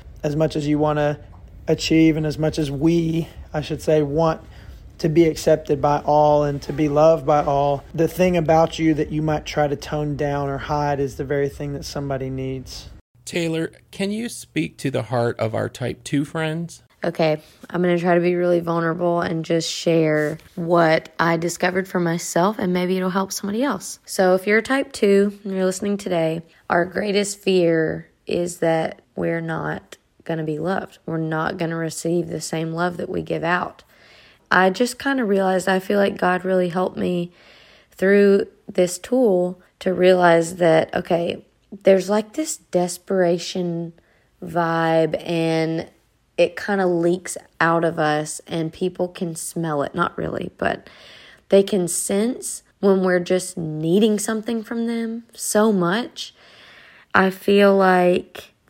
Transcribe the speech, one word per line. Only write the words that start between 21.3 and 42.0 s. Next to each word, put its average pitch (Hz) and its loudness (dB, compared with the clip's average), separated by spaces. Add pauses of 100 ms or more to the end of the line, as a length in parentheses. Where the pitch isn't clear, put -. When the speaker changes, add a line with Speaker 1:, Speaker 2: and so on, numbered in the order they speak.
Speaker 3:
discovered 180 -2
for 190 -4
myself, 175 0
and 180 -2
maybe 180 0
it'll 185 -2
help 190 -4
somebody 208 -4
else. 247 -6
So 185 2
if 190 0
you're 208 4
a 220 0
type 269 -2
two 202 2
and 190 -6
you're 190 0
listening 202 -2
today, 165 -2 (260)
our 175 2
greatest 202 -2
fear 165 0 (160)
is 175 -4
that 160 -2 (160)
we're 170 -2
not 160 -8 (280)
gonna 160 -4
be 156 -4
loved. 175 -6
We're 160 -4
not 160 -4
gonna 165 -4
receive 165 -4
the 165 -8
same 160 -6
love 175 -4
that 180 -8
we 180 -6
give 160 -6
out. 175 -4 (680)
I 185 4
just 240 -2
kinda 269 -2
realized, 190 0
I 190 2
feel 202 -2
like 202 0
God 180 0
really 185 0
helped 185 -4
me 175 -2 (600)
through 202 4 (240)
this 180 0
tool 185 2 (160)
to 185 -2
realize 180 6
that, 165 4
okay, 175 -2 (260)
there's, 190 4